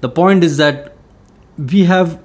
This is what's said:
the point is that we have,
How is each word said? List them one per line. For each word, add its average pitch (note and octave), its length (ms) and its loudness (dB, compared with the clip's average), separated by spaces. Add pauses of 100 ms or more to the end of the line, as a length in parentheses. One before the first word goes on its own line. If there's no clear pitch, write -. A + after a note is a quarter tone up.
the B2+ 80 -6
point F3+ 340 2
is D3 140 0
that D3 360 -2 (640)
we E3 280 0
have, F3+ 400 0